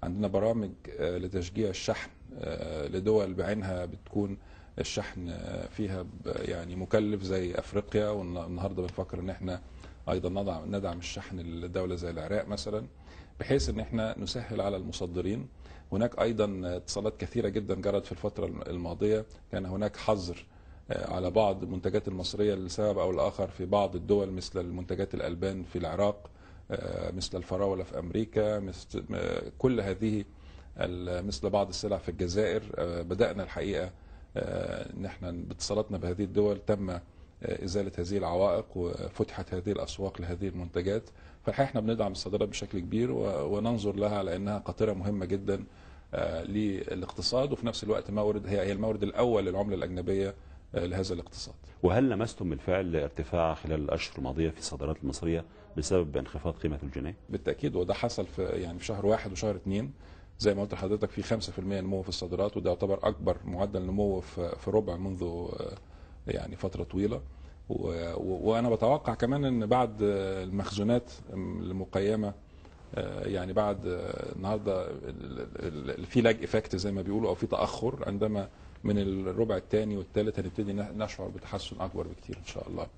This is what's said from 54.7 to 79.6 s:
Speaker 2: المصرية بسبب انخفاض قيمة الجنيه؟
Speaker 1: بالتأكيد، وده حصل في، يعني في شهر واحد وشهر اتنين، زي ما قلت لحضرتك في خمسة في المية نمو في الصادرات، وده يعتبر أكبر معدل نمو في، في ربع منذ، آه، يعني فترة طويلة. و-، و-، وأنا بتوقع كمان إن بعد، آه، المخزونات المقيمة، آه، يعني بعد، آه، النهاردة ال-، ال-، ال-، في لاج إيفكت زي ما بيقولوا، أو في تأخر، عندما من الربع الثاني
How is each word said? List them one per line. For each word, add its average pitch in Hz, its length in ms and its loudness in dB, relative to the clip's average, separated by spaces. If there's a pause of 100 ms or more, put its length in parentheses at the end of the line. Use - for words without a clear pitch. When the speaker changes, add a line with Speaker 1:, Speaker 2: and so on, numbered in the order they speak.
Speaker 2:
المصرية 82 420 0 (320)
بسبب 80 400 2
انخفاض 78 380 -2
قيمة 76 280 -2
الجنيه؟ 71 340 -6 (140)
Speaker 1:
بالتأكيد، 110 460 0
وده 90 180 2
حصل 113 320 -2
في، - 160 -4
يعني 90 360 -2
في 90 60 -10
شهر 92 220 0
واحد 107 260 4
وشهر 104 240 0
اتنين، 104 360 -2 (460)
زي 104 160 6
ما 98 80 0
قلت 104 120 -2
لحضرتك 104 360 0
في 104 120 -4
خمسة 110 300 0
في - 60 -6
المية 98 220 0
نمو 95 220 0
في 90 60 -6
الصادرات، 92 480 0
وده 92 140 2
يعتبر 98 320 2
أكبر 90 420 2
معدل 95 380 0
نمو 95 380 2
في، 87 380 -4
في - 120 -4
ربع 95 260 4
منذ، 92 260 -2
آه، 87 540 -4 (500)
يعني - 300 -4
فترة 92 280 -2
طويلة. 104 360 0 (480)
و-، 85 460 -2
و-، 92 360 2
وأنا 117 200 6
بتوقع 120 440 4
كمان 139 300 2
إن 123 220 2
بعد، 113 360 4
آه، 95 420 2
المخزونات 98 680 2 (200)
المقيمة، 95 1040 0 (600)
آه، 98 320 -2
يعني 92 260 -2
بعد، 104 340 4
آه، - 500 -2
النهاردة 110 540 0
ال-، 71 100 -6 (560)
ال-، 73 440 -4
ال-، 92 60 -6
في - 140 6
لاج 113 200 8
إيفكت - 360 0
زي 101 160 0
ما 98 100 -2
بيقولوا، 101 260 2
أو 87 60 4
في - 120 -2
تأخر، - 600 0
عندما 101 420 0 (360)
من 104 140 4
الربع 98 580 2
الثاني 107 400 2